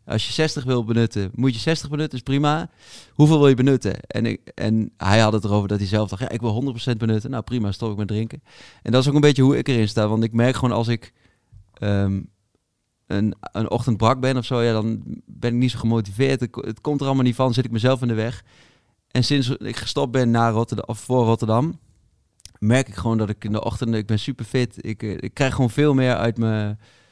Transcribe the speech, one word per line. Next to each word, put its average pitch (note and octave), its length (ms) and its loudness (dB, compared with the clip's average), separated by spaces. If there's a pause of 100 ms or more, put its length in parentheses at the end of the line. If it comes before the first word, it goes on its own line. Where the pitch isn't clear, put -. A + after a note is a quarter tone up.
Als - 220 -4
je - 60 -8
zestig D#3 300 -2
wil B2 200 0
benutten, A2 520 0
moet B2+ 180 2
je A2 60 -8
zestig D#3 300 -4
benutten, D3+ 280 -4
is A#2 60 -12
prima. D3 460 0 (440)
Hoeveel D3+ 260 6
wil C#3+ 80 8
je C3+ 80 8
benutten? B2+ 460 2
En A2 240 -4
ik, - 300 -6
en A2 420 -2
hij G2 220 4
had G#2+ 140 4
het G#2 100 0
erover G2+ 240 2
dat G#2 100 -2
hij G2 100 -2
zelf G#2+ 220 0
dacht, F#2+ 120 -8
ja, C3 80 -6
ik A#2 120 -6
wil A#2 80 -2
honderd B2 240 -2
procent A#2 240 -4
benutten. A2 340 -2
Nou, A2+ 120 -6
prima, A2 280 -4
stop A2+ 200 -6
ik G2+ 60 -8
met G#2 100 -4
drinken. A2 360 -6 (400)
En A#2 80 -4
dat B2+ 100 6
is C3 60 2
ook D3 80 2
een D3 60 4
beetje C#3+ 200 6
hoe C3 160 6
ik B2+ 100 -2
erin A#2 200 2
sta, G#2+ 200 0
want A2 160 0
ik A2 100 -2
merk A#2+ 220 2
gewoon A#2+ 220 0
als A2+ 100 -2
ik, A#2 260 -4 (600)
ehm, G2 480 -2 (840)
een, G2+ 280 0 (160)
een G#2+ 200 -4
ochtend A#2 260 -2
brak A#2+ 220 2
ben C3 180 0
of A#2 80 -4
zo, B2 160 -2
ja, A#2 120 2
dan A2 280 -2 (240)
ben - 280 -6
ik A#2+ 60 0
niet B2+ 120 2
zo - 80 -10
gemotiveerd. A2+ 600 0
Het, A#2+ 160 -6
het A2+ 260 -10
komt D3 180 -2
er C#3 60 -4
allemaal C3+ 180 2
niet B2 120 2
van, C3 180 0
zit A#2+ 120 0
ik A2+ 60 -8
mezelf A#2+ 300 0
in B2+ 60 -2
de A#2 60 0
weg. A2 300 -4 (680)
En B2+ 120 2
sinds C3+ 260 0
ik A2 260 -6
gestopt C3 360 -4
ben B2 200 2
na A#2 180 4
Rotterdam, A2 380 -2
of A2 120 -6
voor B2+ 260 0
Rotterdam, A2+ 540 0 (800)
merk A#2+ 280 2
ik A2 80 -14
gewoon A2+ 220 -2
dat G#2+ 120 -2
ik - 140 -8
in G#2 80 -4
de G#2+ 120 -2
ochtenden, A2+ 360 -4
ik G#2 80 -6
ben A2 120 0
super B2+ 260 -8
fit. B2 400 -2
Ik, G#2+ 180 -8
eh, G#2 160 -6
ik - 140 -8
krijg C3+ 220 0
gewoon B2+ 140 2
veel D3 240 2
meer B2+ 220 4
uit A2 220 -2
me, G#2+ 380 -2 (360)